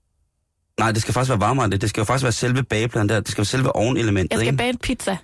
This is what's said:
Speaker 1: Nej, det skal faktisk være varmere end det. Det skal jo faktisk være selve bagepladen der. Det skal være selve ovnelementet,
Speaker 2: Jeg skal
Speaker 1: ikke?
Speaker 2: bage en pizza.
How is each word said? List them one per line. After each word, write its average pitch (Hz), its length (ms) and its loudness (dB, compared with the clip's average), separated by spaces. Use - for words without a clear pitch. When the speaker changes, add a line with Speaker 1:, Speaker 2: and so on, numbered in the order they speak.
Speaker 1:
Nej, 113 120 2
det 110 100 0
skal 117 120 -2
faktisk 127 160 0
være 113 100 2
varmere 120 260 2
end 101 60 0
det. 98 100 0
Det 107 80 0
skal 113 120 -2
jo 104 40 0
faktisk 131 180 0
være 123 80 2
selve 123 320 0
bagepladen 110 460 0
der. 113 100 2
Det 101 120 -4
skal - 100 -6
være 101 40 2
selve 131 300 0
ovnelementet, 110 560 0
Speaker 2:
Jeg 110 80 0
skal 113 80 0
Speaker 1:
ikke? 135 100 2
Speaker 2:
bage 247 120 0
en 247 80 -2
pizza. - 460 -4